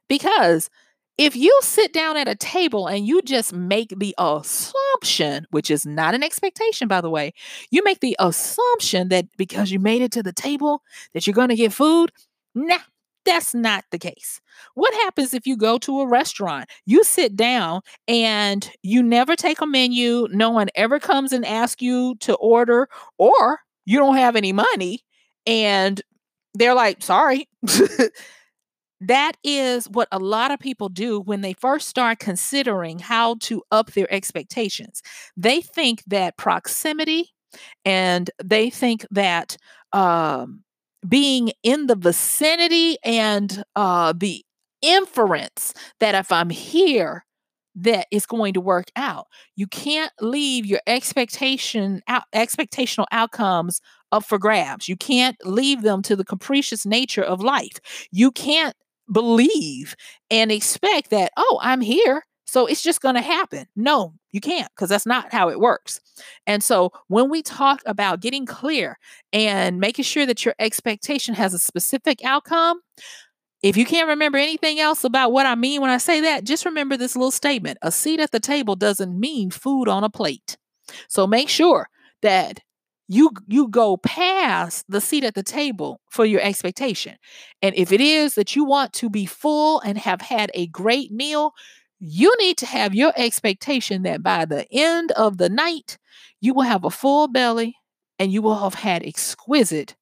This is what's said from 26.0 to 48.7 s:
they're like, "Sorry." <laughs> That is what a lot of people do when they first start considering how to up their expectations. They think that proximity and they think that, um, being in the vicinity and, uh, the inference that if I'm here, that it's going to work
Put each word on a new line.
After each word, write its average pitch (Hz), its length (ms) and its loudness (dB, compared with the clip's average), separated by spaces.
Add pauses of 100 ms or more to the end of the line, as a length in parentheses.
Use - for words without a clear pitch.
they're 240 200 4
like, 226 280 2
"Sorry." 269 440 2 (160)
<laughs> 208 60 -4 (1300)
That 269 420 2
is 262 460 -2
what 226 240 0
a 190 60 -4
lot 214 320 -2
of 285 80 -4
people 240 280 -8
do 208 320 -4
when 202 220 -6
they 190 120 -8
first 277 360 -2
start 233 300 0
considering 185 800 -4
how 233 420 0
to 220 280 -6
up 220 220 0
their 196 220 -2
expectations. 196 880 -8 (340)
They 233 240 2
think 269 480 -2
that 185 300 -2
proximity 311 960 -4 (500)
and 185 480 0 (100)
they 214 280 2
think 233 420 -2
that, 185 460 -2 (340)
um, 165 720 0 (440)
being 262 440 2 (120)
in 277 240 2
the 226 100 4
vicinity 330 1040 0
and, 208 600 -2 (120)
uh, 175 400 2
the 175 300 -6 (360)
inference 269 920 0 (260)
that 208 160 2
if 190 160 -2
I'm 170 180 2
here, 202 760 0 (500)
that 190 340 0
it's 208 160 -2
going 214 280 -2
to 180 80 0
work 180 240 0 (100)